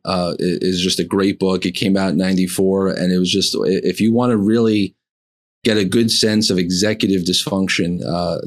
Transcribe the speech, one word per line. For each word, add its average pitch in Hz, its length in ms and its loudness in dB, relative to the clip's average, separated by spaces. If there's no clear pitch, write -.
uh, 90 260 -2
i-, - 80 -6
is 90 420 -2
just 92 180 -2
a 82 40 0
great 98 360 0
book. 92 260 0
It 90 60 -2
came 98 260 0
out 95 140 0
in 73 60 -2
ninety-four, 95 720 0
and 92 220 -2
it 92 60 2
was 92 140 0
just, 98 240 -2
i-, - 80 -2
if 92 360 0
you 110 140 2
wanna 120 240 2
really 107 580 0
get 110 140 2
a 101 80 2
good 113 260 2
sense 107 380 2
of 92 80 2
executive 95 640 0
dysfunction, 90 840 -2
uh, 87 420 -2